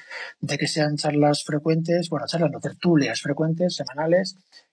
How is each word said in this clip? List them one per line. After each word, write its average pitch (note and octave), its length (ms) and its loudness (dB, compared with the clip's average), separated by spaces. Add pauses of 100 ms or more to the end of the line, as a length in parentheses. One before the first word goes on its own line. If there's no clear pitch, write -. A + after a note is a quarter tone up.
(420)
de D3 160 -4
que D3 100 -2
sean D3+ 300 0
charlas D3 480 2
frecuentes, E3 640 0
bueno, D3+ 180 -4
charlas E3 240 0
no, - 80 -10
tertulias D3 600 2
frecuentes, D#3+ 560 -2
semanales, E3 580 0 (380)